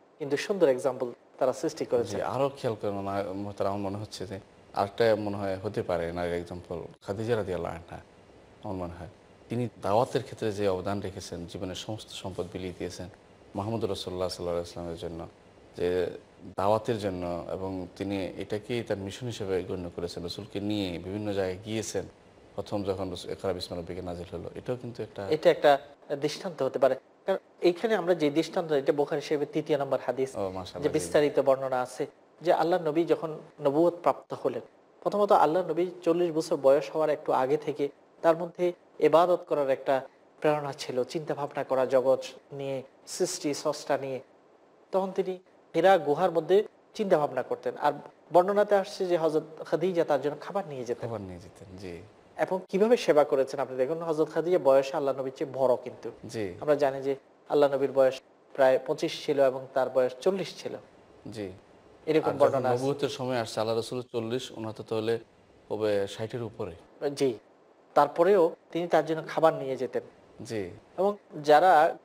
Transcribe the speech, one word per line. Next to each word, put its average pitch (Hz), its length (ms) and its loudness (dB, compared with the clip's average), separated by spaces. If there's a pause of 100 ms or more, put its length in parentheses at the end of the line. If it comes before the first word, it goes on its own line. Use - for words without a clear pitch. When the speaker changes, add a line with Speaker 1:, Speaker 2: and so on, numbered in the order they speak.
(200)
Speaker 1:
কিন্তু 143 180 -2
সুন্দর 185 300 2
এক্সাম্পল 123 440 2 (260)
তারা 131 160 2
সৃষ্টি 147 320 -4
Speaker 2:
জি, - 60 -8
Speaker 1:
করেছেন। 101 300 0
Speaker 2:
আরো 127 360 0
খেয়াল 113 240 -2
করেন, 104 120 -2
মনে 98 160 -6
হয়, 98 140 0
মোহতারাম, 101 500 -4
আমার 101 180 -4
মনে 101 60 -6
হচ্ছে 104 300 -10
যে 95 120 -10 (340)
আরেকটা 107 420 2
মনে 101 220 -4
হয় 98 180 -4
হতে 98 260 -4
পারে 85 300 -2
নারীর 87 220 -4
এক্সাম্পল 87 480 -8 (200)
খাদিজা 110 340 -4
রাদিয়াল্লাহু 90 400 -4
আনহা। 85 220 -14 (680)
আমার 104 120 -8
মনে 87 240 -8
হয় - 80 -12 (420)
তিনি 117 200 -4 (120)
দাওয়াতের 117 420 0
ক্ষেত্রে - 280 -6
যে 101 160 0
অবদান 95 340 -2
রেখেছেন, 90 440 -10
জীবনের 92 300 -10
সমস্ত - 340 -10
সম্পদ 95 440 -8
বিলিয়ে 90 240 -8
দিয়েছেন 90 320 -10 (460)
মাহমুদুর 104 340 -2
রাসূলুল্লাহ 92 400 -4
সাল্লাল্লাহু 87 360 -4
আলাইহি 85 260 -10
ওয়াসাল্লামের 85 360 -10
জন্য, - 0 - (500)
যে 90 420 -2 (360)
দাওয়াতের 107 440 2
জন্য, 90 520 -4
এবং 92 440 -6
তিনি 98 300 -4
এটাকেই 104 580 -6
তার 104 140 -4
মিশন 98 300 -8
হিসেবে 95 360 -4
গণ্য 90 320 -6
করেছেন, 87 280 -8
রাসূলকে 101 360 -8
নিয়ে 98 400 -2
বিভিন্ন 101 340 -6
জায়গায় 92 320 -2
গিয়েছেন। 107 400 -4 (500)
প্রথম 101 280 -6
যখন 95 280 -4
রসু-, - 200 -8
"ইকরা 95 220 -4
বিসমি 87 240 -8
রাব্বিকা" 87 240 -8
নাজিল 87 300 -8
হলো, 87 240 -8
এটাও - 200 -6
কিন্তু 120 280 -10
একটা 101 260 -10
Speaker 1:
এটা 156 200 2
একটা 147 280 6 (440)
দৃষ্টান্ত 151 420 -4
হতে 127 160 -2
পারে। 131 160 4 (300)
কারণ 190 120 0 (240)
এইখানে 202 340 2
আমরা 180 200 2
যে 151 140 2
দৃষ্টান্ত, 160 420 -2
এটা 139 220 2
বুখারী 143 280 -2
শরীফের 143 320 -2
তৃতীয় 151 240 0
নম্বর 135 280 0
হাদিস, 131 300 -2
Speaker 2:
ও, - 40 -6
মাশাআল্লাহ, 95 420 -6
Speaker 1:
যে 147 80 2
Speaker 2:
জি। - 0 -
Speaker 1:
বিস্তারিত 147 500 2
বর্ণনা 131 420 2
আছে 127 240 -6 (360)
যে 165 120 4
আল্লাহ 175 280 2
নবী 160 240 0
যখন 156 340 -2 (220)
নবুয়ত 156 400 4
প্রাপ্ত - 320 0
হলেন, 120 280 -4 (400)
প্রথমত 202 300 2
আল্লাহ 170 380 4
নবী 165 160 0 (180)
চল্লিশ 170 280 2
বছর 160 260 -2
বয়স 139 340 4
হওয়ার 156 180 0
একটু 147 220 -2
আগে 131 260 2
থেকে 143 320 -2 (320)
তার 165 160 4
মধ্যে 175 360 -2 (260)
ইবাদত 170 480 6
করার 147 220 0
একটা 131 320 0 (380)
প্রেরণা 151 340 0
ছিল, 127 300 -2
চিন্তা 156 300 -6
ভাবনা 139 300 -4
করা 131 220 2
জগৎ 131 380 4 (280)
নিয়ে, 135 320 -6 (240)
সৃষ্টি 165 460 -2
স্রষ্টা 143 440 -2
নিয়ে। 131 220 -6 (720)
তখন 190 200 0
তিনি 185 280 -4 (360)
হিরা 185 220 8
গুহার 156 340 2
মধ্যে 170 320 4 (300)
চিন্তা 185 240 2
ভাবনা 131 260 0
করতেন। 120 380 -4
আর 143 120 4 (400)
বর্ণনাতে 202 420 6
আসছে 190 300 0
যে 175 120 2
হযরত 156 260 2 (220)
খাদিজা 170 380 0
তার 143 180 2
জন্য 147 200 -2
খাবার 185 260 -6
নিয়ে 131 180 -8
যেতেন। 113 240 -4
Speaker 2:
খাবার 107 120 -6
নিয়ে 92 180 -10
যেতেন, 92 380 -18
জি। 90 240 -12 (360)
Speaker 1:
এবং 185 220 0 (100)
কিভাবে 220 280 4
সেবা 151 260 6
করেছেন 135 360 0
আপনি 127 180 -4
দেখুন, 156 240 0
হযরত 160 280 0
খাদিজা 170 300 2
বয়সে 135 380 6
আল্লাহ 135 220 0
নবীর 131 160 -6
চেয়ে 147 180 -6
বড় 127 300 4
কিন্তু। 113 280 -12 (180)
Speaker 2:
জি। 101 300 -4
Speaker 1:
আমরা 147 160 4
জানি 135 260 0
যে 135 140 0 (340)
আল্লাহ 143 240 4
নবীর 135 180 0
বয়স 131 300 4 (320)
প্রায় 131 320 6
পঁচিশ 151 400 -4
ছিল 139 140 2
এবং 131 340 2
তার 127 160 0
বয়স 127 220 2 (100)
চল্লিশ 185 360 -2
ছিল। 120 180 -10 (560)
Speaker 2:
জি। 104 200 -8 (540)
Speaker 1:
এরকম 156 240 4
Speaker 2:
আর 139 60 0
যখন 139 100 6
Speaker 1:
বর্ণনা 127 240 4
আছে। 123 140 2
Speaker 2:
নবুয়তের 135 260 0
সময় 127 280 -2
আসছে, 113 220 -4
আল্লাহ 113 180 0
রাসূল 123 240 -4
চল্লিশ, 120 500 -4
ওনার 110 220 -8
তো 110 100 -14
তাহলে 113 360 0 (500)
হবে 104 380 0
ষাটের 113 360 -8
উপরে। 104 280 -8 (440)
Speaker 1:
জি। 131 220 0 (560)
তারপরেও 170 640 6 (160)
তিনি 170 160 -4
তার 165 180 4
জন্য 156 220 -2
খাবার 156 260 4
নিয়ে 135 240 -4
যেতেন। 120 260 -4 (420)
Speaker 2:
জি। 107 240 -6 (280)
Speaker 1:
এবং 202 200 2 (260)
যারা 156 600 8